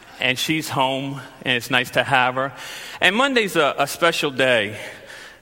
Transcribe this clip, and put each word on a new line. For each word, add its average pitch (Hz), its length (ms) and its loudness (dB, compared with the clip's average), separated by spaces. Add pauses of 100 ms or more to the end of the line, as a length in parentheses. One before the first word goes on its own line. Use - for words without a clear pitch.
(200)
and 127 180 0
she's 160 300 -2
home, 135 540 -2 (180)
and 127 160 0
it's 117 140 -6
nice 123 220 0
to 123 120 2
have 127 300 2
her. 135 180 -2 (480)
And 185 160 4
Monday's 240 400 2
a, 147 220 4
a 143 80 2
special 165 440 0
day, 120 480 2 (640)